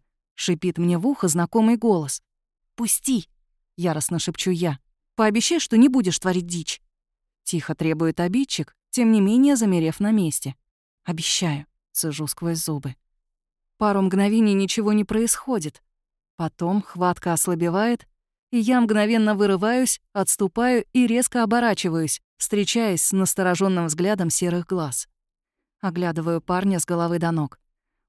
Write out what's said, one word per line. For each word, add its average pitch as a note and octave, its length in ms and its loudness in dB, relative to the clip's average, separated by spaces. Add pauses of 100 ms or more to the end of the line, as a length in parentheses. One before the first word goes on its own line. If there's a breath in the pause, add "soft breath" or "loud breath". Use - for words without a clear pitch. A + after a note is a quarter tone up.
(360)
шипит F3 420 -2
мне F3 200 2
в F3 80 -2
ухо C4 220 0
знакомый A3 480 2
голос. G3 480 0 (520)
"Пусти!" — A#3 520 -2 (500)
яростно E3 420 -2
шепчу - 320 -4
я. E3+ 280 -2 (360)
"Пообещай, A3+ 440 2
что - 160 -2
не B3+ 140 8
будешь A#3 280 0
творить F3+ 300 -2
дичь!" E3+ 340 -8 (640)
Тихо D#3 320 -4
требует D#3+ 460 0
обидчик, F#3 520 -2 (160)
тем A3+ 220 2
не A3 80 6
менее B3+ 380 4
замерев F3 420 0
на G#3 120 0
месте. D#3+ 440 -2 (480)
"Обещаю", — D#3+ 640 -4 (260)
цежу D3+ 360 -4
сквозь E3+ 360 -4
зубы. C#3 320 -6 (800)
Пару G3+ 240 0
мгновений G3+ 520 2
ничего G3+ 400 0
не G#3 100 2
происходит. A3 800 -4 (540)
Потом F3 440 -2
хватка F3 520 -2
ослабевает, F3+ 760 0 (440)
и A#3+ 80 0
я B3 200 2
мгновенно G#3+ 560 2
вырываюсь, G#3 640 2 (140)
отступаю A3+ 800 0
и B3 120 4
резко A#3+ 380 0
оборачиваюсь, G3 800 -2 (220)
встречаясь G#3 580 0
с - 120 -2
насторожённым F#3 720 0
взглядом F3 440 -2
серых F3 360 -2
глаз. D#3+ 420 -6 (720)
Оглядываю E3 600 -2
парня F#3 400 0
с - 40 -4
головы E3+ 320 0
до E3 140 0
ног. D#3 260 -4 (500)